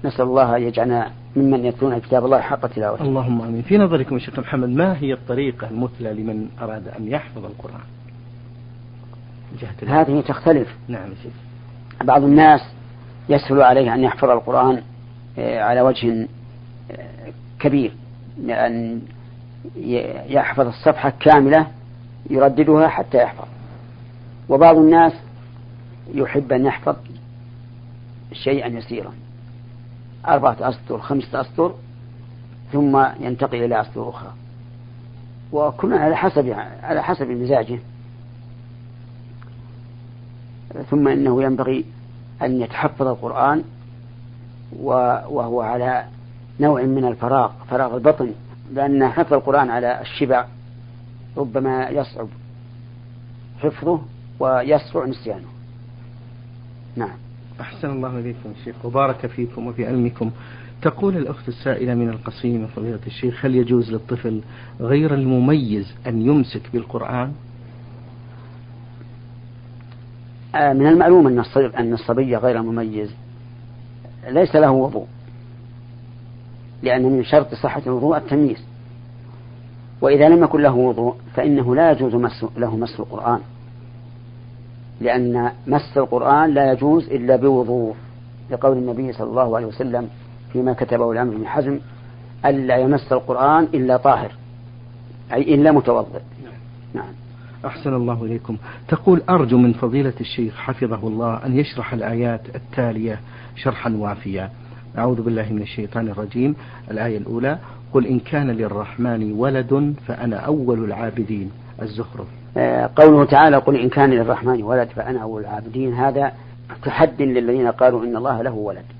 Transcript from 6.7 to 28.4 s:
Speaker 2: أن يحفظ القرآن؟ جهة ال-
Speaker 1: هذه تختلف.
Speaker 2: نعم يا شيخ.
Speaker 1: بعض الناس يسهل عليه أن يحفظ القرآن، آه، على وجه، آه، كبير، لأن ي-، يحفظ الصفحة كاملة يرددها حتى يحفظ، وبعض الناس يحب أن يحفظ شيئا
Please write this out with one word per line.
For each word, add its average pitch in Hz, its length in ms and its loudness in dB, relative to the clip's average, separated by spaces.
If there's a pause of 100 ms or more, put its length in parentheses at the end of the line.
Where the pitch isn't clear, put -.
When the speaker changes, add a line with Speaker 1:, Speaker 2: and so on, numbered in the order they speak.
Speaker 2:
أن 113 200 -12
يحفظ 123 380 -8
القرآن؟ - 380 -16 (1800)
جهة 117 220 -12
ال- 104 60 -8
Speaker 1:
هذه 147 320 2
تختلف. 143 540 0 (120)
Speaker 2:
نعم 110 220 -10
يا 95 140 -14
شيخ. 120 100 -14 (720)
Speaker 1:
بعض 131 200 6
الناس 147 380 8 (680)
يسهل 143 320 4
عليه 127 320 6
أن 131 100 2
يحفظ 127 260 2
القرآن، 123 520 2 (580)
آه، 117 220 -2
على 120 200 2
وجه، 120 460 2 (640)
آه، - 160 -16 (520)
كبير، 139 340 0 (500)
لأن 117 580 -2 (760)
ي-، - 580 -6
يحفظ 139 340 2
الصفحة 143 520 0
كاملة 151 480 6 (640)
يرددها 147 580 6
حتى - 300 0
يحفظ، - 300 0 (1000)
وبعض 156 280 10
الناس 160 360 8 (1000)
يحب 135 380 0
أن 131 140 2
يحفظ - 300 -2 (1400)
شيئا 135 340 -2